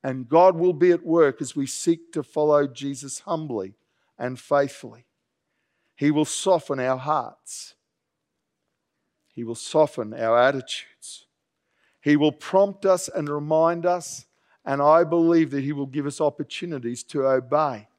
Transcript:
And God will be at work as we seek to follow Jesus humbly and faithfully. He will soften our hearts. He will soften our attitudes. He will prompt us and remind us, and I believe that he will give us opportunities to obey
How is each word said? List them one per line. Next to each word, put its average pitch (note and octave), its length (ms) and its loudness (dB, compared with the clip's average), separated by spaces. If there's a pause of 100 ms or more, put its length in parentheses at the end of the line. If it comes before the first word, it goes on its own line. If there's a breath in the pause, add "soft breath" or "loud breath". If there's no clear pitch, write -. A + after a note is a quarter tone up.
And C3 260 -8
God F3 260 6
will F3+ 160 2
be F3 200 4
at E3+ 120 0
work E3 380 2
as B2+ 140 -10
we C#3 100 -2
seek - 480 -4
to D3+ 80 -6
follow D3 460 2
Jesus C#3 540 -12
humbly C3 520 -6 (460)
and B2+ 200 -8
faithfully. - 680 -4 (880)
He D3 160 0
will D3+ 140 2
soften D#3 540 -2
our B2+ 180 -2
hearts. - 760 -8 (1600)
He A#2+ 100 -12
will A#2 120 -8
soften B2+ 580 -2
our A2+ 240 2
attitudes. - 880 -2 (760)
He D3+ 140 4
will D3 160 2
prompt G3 540 0
us F3+ 240 2
and F3 180 -6
remind D#3 600 0
us, - 400 -6 (360)
and C#3 160 -4
I D#3 240 6
believe E3 460 4
that C#3 140 -4
he D3 100 -4
will C#3 140 -6
give C#3 180 -6
us C#3+ 160 -6
opportunities C#3 840 -6
to C3+ 200 -2
obey C3 600 0 (120)